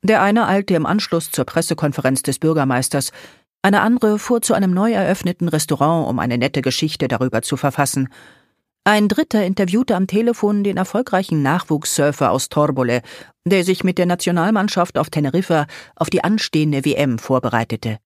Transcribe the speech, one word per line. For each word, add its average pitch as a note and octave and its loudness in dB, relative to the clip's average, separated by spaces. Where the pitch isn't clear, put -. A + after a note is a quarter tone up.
Der G#3+ 2
eine G#3 2
eilte G3 0
im D#3 0
Anschluss F3 -2
zur C3 -2
Pressekonferenz D3 -2
des - -4
Bürgermeisters, C3+ 0
eine G3 4
andere A3 2
fuhr A#3 0
zu A3+ 0
einem F#3+ 2
neu G3+ 2
eröffneten F3+ 0
Restaurant, D#3 0
um A#2+ -2
eine A#2+ -2
nette C3+ 0
Geschichte D3+ -2
darüber A#2+ -2
zu - -4
verfassen. C#3 -2
Ein G#3 4
dritter G#3+ 0
interviewte G3 0
am F#3+ 0
Telefon G#3 0
den G3 -2
erfolgreichen F#3 0
Nachwuchssurfer D3 0
aus B2+ -2
Torbole, C3+ 0
der F#3 2
sich F#3 0
mit F3+ 0
der F3+ 2
Nationalmannschaft F3+ 0
auf C#3 -2
Teneriffa D3+ 0
auf - -4
die - 0
anstehende D3+ 0
W D3 2
M C3 0
vorbereitete. A#2 -2